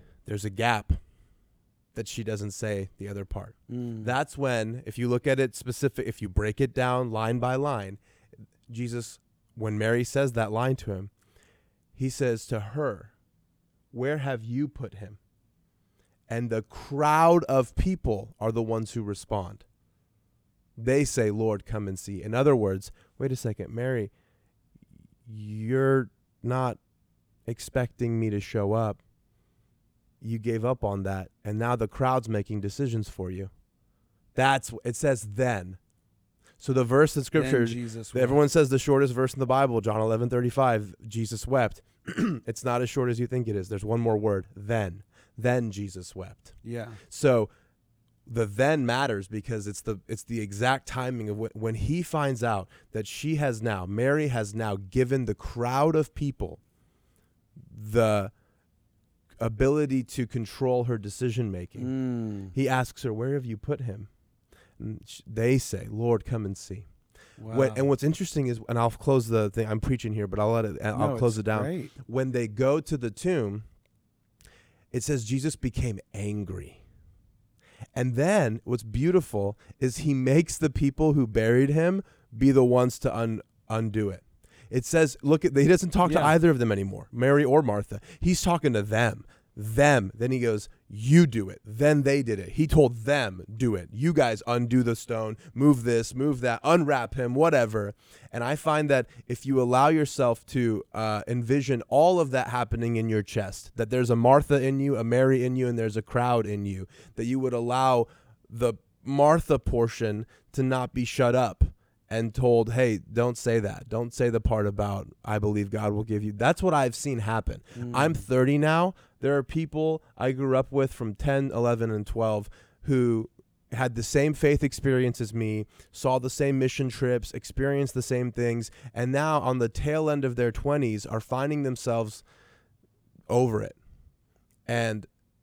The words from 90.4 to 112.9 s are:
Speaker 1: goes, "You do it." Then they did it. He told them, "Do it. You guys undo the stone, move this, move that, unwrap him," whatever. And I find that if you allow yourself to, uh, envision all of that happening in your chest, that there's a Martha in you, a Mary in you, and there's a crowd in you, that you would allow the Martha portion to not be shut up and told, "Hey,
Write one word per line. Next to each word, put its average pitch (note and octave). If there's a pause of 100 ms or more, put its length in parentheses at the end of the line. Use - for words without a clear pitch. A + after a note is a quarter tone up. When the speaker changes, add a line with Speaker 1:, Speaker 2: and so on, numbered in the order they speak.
Speaker 1:
goes, A2 (220)
"You C3
do A2
it." -
Then C#3+
they C#3
did A2+
it. F2+ (100)
He D#3+
told A#2+
them, A#2 (140)
"Do A2+
it. F2
You C#3+
guys B2
undo A#2+
the A#2
stone, A2 (160)
move C3+
this, A#2
move C3
that, A#2+
unwrap C#3+
him," B2
whatever. A#2 (400)
And -
I C#3+
find D3+
that B2+ (220)
if A#2+
you C3+
allow B2+
yourself C#3+
to, A#2 (100)
uh, G#2+
envision B2
all F3
of C#3+
that B2+
happening A#2
in A2+
your G#2+
chest, -
that A2+
there's B2
a A#2+
Martha C3+
in C3+
you, C#3
a A2+
Mary B2+
in B2+
you, B2+
and A#2+
there's A2
a A2+
crowd A#2+
in G#2
you, F#2+ (300)
that A2+
you B2+
would C3
allow B2 (420)
the A2+ (320)
Martha D3
portion A2+ (260)
to C3+
not C3
be B2
shut A#2+
up A#2+ (460)
and A2+
told, A#2
"Hey, A#2 (120)